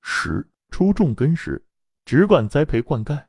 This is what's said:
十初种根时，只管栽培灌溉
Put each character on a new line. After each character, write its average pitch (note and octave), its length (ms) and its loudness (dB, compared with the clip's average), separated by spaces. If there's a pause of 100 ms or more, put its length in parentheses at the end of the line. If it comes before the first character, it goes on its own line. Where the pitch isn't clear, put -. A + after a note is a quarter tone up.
十 - 460 -6 (240)
初 F#3+ 220 0
种 F3+ 200 2
根 C#3 220 0
时， - 300 -8 (400)
只 D3 200 4
管 D#3+ 240 4
栽 D3 160 2
培 A#2 160 -2
灌 A#2+ 240 -4
溉 D3 240 -8